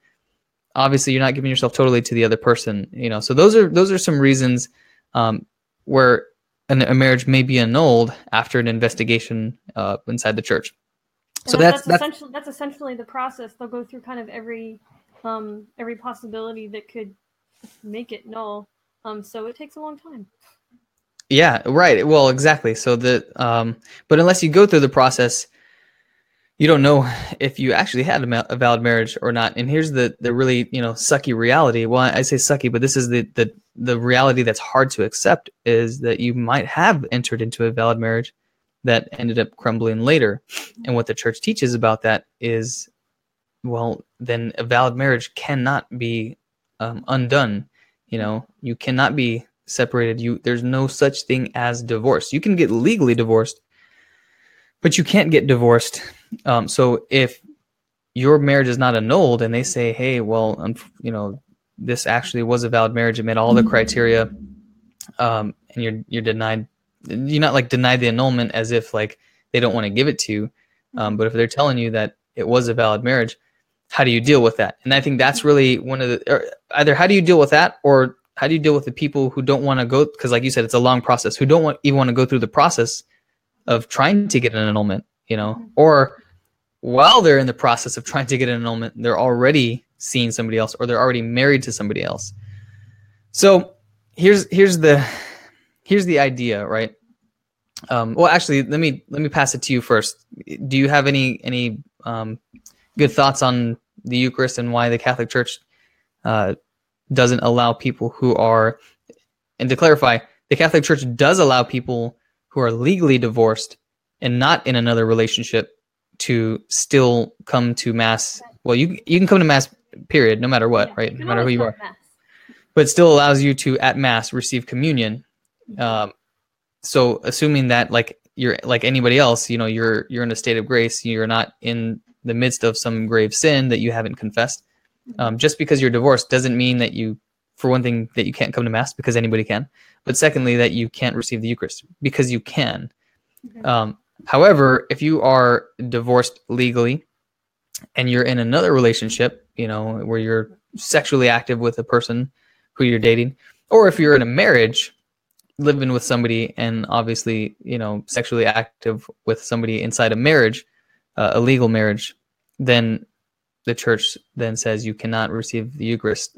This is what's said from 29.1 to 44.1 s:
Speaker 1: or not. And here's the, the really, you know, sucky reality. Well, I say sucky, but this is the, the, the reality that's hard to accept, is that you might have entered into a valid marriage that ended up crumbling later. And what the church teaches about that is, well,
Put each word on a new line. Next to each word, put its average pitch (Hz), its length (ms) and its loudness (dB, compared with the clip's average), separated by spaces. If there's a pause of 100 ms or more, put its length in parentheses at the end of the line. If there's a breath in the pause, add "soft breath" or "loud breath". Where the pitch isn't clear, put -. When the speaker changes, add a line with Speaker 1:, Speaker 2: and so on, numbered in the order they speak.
Speaker 1:
or 120 100 -4
not. 117 260 -2
And 123 120 -6
here's 156 220 -2
the, 127 300 -2
the 120 120 -2
really, 127 380 0
you 127 100 -6
know, 117 120 -4
sucky 139 420 -2
reality. 117 500 2
Well, 123 160 2
I 127 220 0
say 135 140 -2
sucky, 135 340 0
but 117 100 -2
this 131 160 -4
is 123 120 -2
the, 120 260 -2
the, 113 180 -2 (220)
the 123 240 -4
reality 127 420 2
that's 113 180 0
hard 135 320 -4
to 135 120 -4
accept, - 480 -2 (140)
is 117 340 0
that 117 200 -4
you 120 140 -2
might 120 320 -2
have 170 460 0
entered 120 320 -4
into 117 220 -4
a 113 60 0
valid 117 280 0
marriage 113 340 -4 (520)
that 117 260 0
ended 117 260 -4
up - 200 -2
crumbling 113 420 -2
later. 123 420 2 (440 loud breath)
And 123 100 -2
what 117 100 -2
the 113 80 -6
church - 280 -4
teaches 127 340 -2
about 113 260 0
that 110 240 -2 (140)
is, 117 500 -6 (720)
well, 117 400 -6 (160)